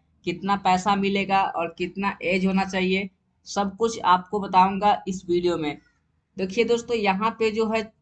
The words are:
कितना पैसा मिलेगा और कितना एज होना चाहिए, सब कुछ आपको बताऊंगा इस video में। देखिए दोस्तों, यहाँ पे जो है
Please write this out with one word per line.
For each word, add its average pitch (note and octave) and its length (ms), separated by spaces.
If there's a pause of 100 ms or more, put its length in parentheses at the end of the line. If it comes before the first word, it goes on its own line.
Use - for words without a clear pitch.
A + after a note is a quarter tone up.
(240)
कितना F#3 320
पैसा F#3+ 400
मिलेगा G3 460
और E3+ 360
कितना F#3+ 440
एज F#3 240
होना F#3+ 180
चाहिए, F#3+ 460 (360)
सब G3 320
कुछ A3+ 220
आपको F#3 400
बताऊंगा F#3+ 680
इस F#3 220
video F3 280
में। D3+ 200 (600)
देखिए F#3+ 260
दोस्तों, A#3 340
यहाँ G3+ 320
पे A3 220
जो A3 180
है A3 140 (180)